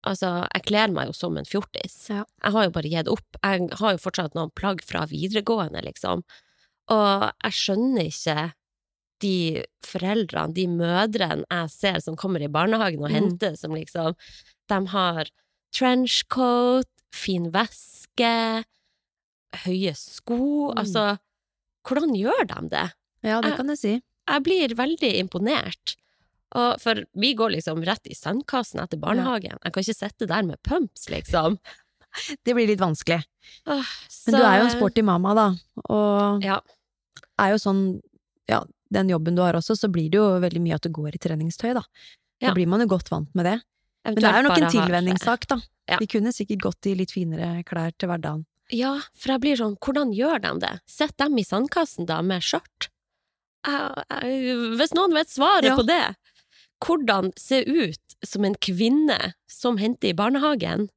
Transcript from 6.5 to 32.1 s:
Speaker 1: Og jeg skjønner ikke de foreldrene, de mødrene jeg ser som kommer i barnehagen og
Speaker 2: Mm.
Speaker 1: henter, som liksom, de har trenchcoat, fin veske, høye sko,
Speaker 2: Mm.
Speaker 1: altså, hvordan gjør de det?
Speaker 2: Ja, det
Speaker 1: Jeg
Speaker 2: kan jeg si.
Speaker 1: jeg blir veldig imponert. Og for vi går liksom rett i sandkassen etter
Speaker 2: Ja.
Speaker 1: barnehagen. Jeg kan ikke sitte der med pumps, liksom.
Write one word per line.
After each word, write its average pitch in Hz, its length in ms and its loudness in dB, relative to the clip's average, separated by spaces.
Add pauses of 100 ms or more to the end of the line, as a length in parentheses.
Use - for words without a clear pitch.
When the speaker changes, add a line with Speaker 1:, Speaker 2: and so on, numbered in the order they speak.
Speaker 1:
Og 208 380 4 (160)
jeg 220 100 -2
skjønner 202 560 0
ikke 156 420 -4 (680)
de 190 140 2 (480)
foreldrene, 180 720 -2
de 185 120 0
mødrene 175 840 0
jeg 170 180 -4
ser 185 300 -2
som 160 160 -6
kommer 180 260 -2
i 143 60 -4
barnehagen 170 560 0
og 147 80 -2
Speaker 2:
Mm. - 20 0
Speaker 1:
henter, 180 440 0
som 156 180 -8
liksom, 160 400 -4 (540)
de 190 180 2
har 175 380 0 (640)
trenchcoat, 247 1000 2 (260)
fin 175 380 -2
veske, 226 1120 -2 (1000)
høye 185 320 0
sko, 285 760 -2
Speaker 2:
Mm. 226 40 0
Speaker 1:
altså, 208 280 0 (800)
hvordan 285 300 0
gjør 262 320 2
de - 220 -8
det? - 160 0 (380)
Speaker 2:
Ja, 220 180 0
det - 80 2
Speaker 1:
Jeg 285 80 -2
Speaker 2:
kan 262 100 -4
jeg 294 100 -2
si. 208 160 0 (340)
Speaker 1:
jeg 277 160 0
blir 330 320 2
veldig 269 440 0
imponert. 190 760 -2 (600)
Og 240 260 2
for 226 140 0 (200)
vi 240 200 2
går 220 200 0
liksom 160 300 -4
rett 208 220 -2
i - 60 -16
sandkassen 240 680 -4
etter - 160 -6
Speaker 2:
Ja. 147 100 -8
Speaker 1:
barnehagen. 233 560 -2
Jeg 170 100 -6
kan 196 100 -2
ikke 220 120 -4
sitte 208 320 -8
der 202 160 0
med 160 200 -6
pumps, 294 460 -2
liksom. 165 500 0 (840)